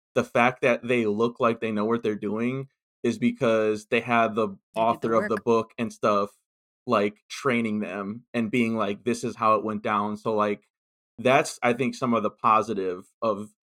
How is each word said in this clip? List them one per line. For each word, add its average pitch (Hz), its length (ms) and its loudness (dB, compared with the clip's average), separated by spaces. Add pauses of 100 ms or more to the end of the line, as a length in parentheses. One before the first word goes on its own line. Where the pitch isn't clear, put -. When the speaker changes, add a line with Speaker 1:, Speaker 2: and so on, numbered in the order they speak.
(140)
Speaker 1:
the 120 100 2
fact 123 380 0
that 120 240 2
they 117 200 2
look 113 340 0
like 117 200 2
they 110 120 -4
know 104 140 -2
what 117 160 0
they're 107 140 -2
doing 117 520 -4 (340)
is 117 160 -2
because 110 680 0
they 117 140 0
had 117 340 0
the 104 220 -2 (180)
Speaker 2:
They 113 100 0
did 117 160 0
the 123 80 -2
Speaker 1:
author 113 60 2
of 107 140 2
the 107 100 0
Speaker 2:
work. - 80 -6
Speaker 1:
book 113 320 2
and 113 140 -6
stuff, 101 380 0 (560)
like, 104 320 0 (100)
training 117 520 -2
them 101 440 -8 (100)
and 117 160 -2
being 113 260 0
like, 104 280 -4
"This 120 200 -2
is 110 120 -6
how 110 200 4
it - 80 -2
went 107 180 -4
down." 104 340 -2
So, 113 180 -4
like, 104 340 0 (500)
that's, 131 440 2
I 123 120 4
think, 120 200 -2
some 120 200 0
of 107 80 2
the 107 80 0
positive 101 760 0 (160)
of 107 280 -2 (120)